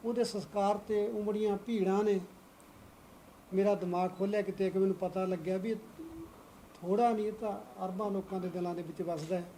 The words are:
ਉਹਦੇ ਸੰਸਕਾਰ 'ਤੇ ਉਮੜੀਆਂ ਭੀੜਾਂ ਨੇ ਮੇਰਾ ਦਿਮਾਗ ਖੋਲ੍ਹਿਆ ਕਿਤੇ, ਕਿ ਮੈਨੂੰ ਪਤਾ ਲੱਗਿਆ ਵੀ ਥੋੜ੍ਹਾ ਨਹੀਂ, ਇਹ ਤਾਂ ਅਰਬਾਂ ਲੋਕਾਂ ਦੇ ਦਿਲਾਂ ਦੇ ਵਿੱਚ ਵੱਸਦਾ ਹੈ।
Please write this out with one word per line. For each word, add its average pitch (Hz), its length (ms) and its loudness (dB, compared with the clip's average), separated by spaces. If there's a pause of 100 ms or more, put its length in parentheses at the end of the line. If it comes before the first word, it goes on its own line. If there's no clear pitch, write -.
ਉਹਦੇ 233 180 2
ਸੰਸਕਾਰ 202 540 2
'ਤੇ 208 300 0
ਉਮੜੀਆਂ 208 500 0
ਭੀੜਾਂ 202 460 2
ਨੇ 202 160 4 (1300)
ਮੇਰਾ 196 220 4
ਦਿਮਾਗ 180 340 0
ਖੋਲ੍ਹਿਆ 202 320 0
ਕਿਤੇ, 190 280 0
ਕਿ 190 100 0
ਮੈਨੂੰ 190 160 4
ਪਤਾ 185 300 -2
ਲੱਗਿਆ 185 320 -2
ਵੀ 214 180 -2 (1040)
ਥੋੜ੍ਹਾ 208 280 4
ਨਹੀਂ, 214 180 0
ਇਹ 214 40 -2
ਤਾਂ 208 540 -6
ਅਰਬਾਂ 196 260 -2
ਲੋਕਾਂ 190 280 -2
ਦੇ 180 100 -2
ਦਿਲਾਂ 175 260 -2
ਦੇ 175 60 -6
ਵਿੱਚ 165 200 -8
ਵੱਸਦਾ 165 360 -2
ਹੈ। 175 200 -6